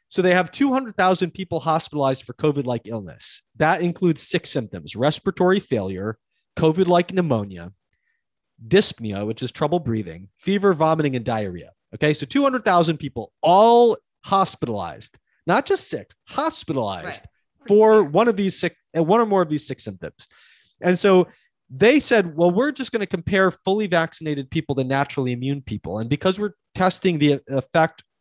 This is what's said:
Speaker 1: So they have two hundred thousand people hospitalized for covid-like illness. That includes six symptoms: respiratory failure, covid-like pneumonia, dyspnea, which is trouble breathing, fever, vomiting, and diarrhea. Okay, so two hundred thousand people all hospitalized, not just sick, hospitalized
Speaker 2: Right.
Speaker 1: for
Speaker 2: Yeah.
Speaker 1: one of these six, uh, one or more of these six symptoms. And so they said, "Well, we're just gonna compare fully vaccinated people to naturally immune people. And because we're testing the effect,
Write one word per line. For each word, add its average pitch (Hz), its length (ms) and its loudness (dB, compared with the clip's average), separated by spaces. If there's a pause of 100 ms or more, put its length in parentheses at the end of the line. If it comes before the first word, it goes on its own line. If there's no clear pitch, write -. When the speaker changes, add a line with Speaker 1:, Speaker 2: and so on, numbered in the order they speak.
Speaker 1:
So - 140 -2
they 180 120 4
have 180 180 0
two 277 200 0
hundred 254 240 -4
thousand 185 360 0
people 175 280 -8
hospitalized 147 640 -2
for 120 100 -16
covid-like 135 520 -2
illness. 101 580 -12 (140)
That 160 240 2
includes 175 400 -2
six - 280 -6
symptoms: 98 460 -8
respiratory 180 640 0
failure, 98 580 -6 (380)
covid-like 175 560 2
pneumonia, 104 640 -4 (920)
dyspnea, 110 600 0
which 113 160 -8
is 123 80 -8
trouble 156 280 -2
breathing, 101 580 -6
fever, 196 360 0
vomiting, 156 440 0
and 113 80 -8
diarrhea. 104 480 -6 (200)
Okay, 151 200 0
so 143 120 -6
two 277 180 0
hundred 254 200 0
thousand 170 340 2
people 120 440 -12
all 226 560 6 (280)
hospitalized, 110 920 -4 (300)
not 196 180 2
just - 240 -4
sick, 113 220 -10 (160)
hospitalized 127 960 -6 (360)
Speaker 2:
Right. - 60 -12
Speaker 1:
for 214 340 6
Speaker 2:
Yeah. 160 80 0
Speaker 1:
one 190 180 4
of 226 80 2
these 190 240 -2
six, 175 160 -4 (220)
uh, 165 60 2
one 196 180 4
or 233 40 2
more 196 160 2
of 165 80 -2
these 151 160 -4
six - 180 -12
symptoms. - 440 -14 (540)
And 180 160 0
so 185 300 4 (420)
they 214 300 4
said, 196 360 0
"Well, 170 160 4
we're 247 200 0
just 254 200 -10
gonna 214 140 -2
compare 190 460 0
fully 202 360 -2
vaccinated 160 600 -4
people 156 260 -4
to 131 80 0
naturally 135 500 -2
immune 135 280 -4
people. 104 380 -8
And 113 100 -6
because 185 300 -2
we're 208 160 -6 (180)
testing 185 460 0
the 143 280 2
effect, 160 560 -2 (180)